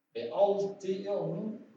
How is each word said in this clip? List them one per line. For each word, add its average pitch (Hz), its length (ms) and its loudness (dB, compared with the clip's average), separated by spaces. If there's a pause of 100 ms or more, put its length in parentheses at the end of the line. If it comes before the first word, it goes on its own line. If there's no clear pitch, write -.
(160)
Be 117 80 -4 (100)
alltid 196 720 2
i 202 80 -2
ånden 196 440 -2 (200)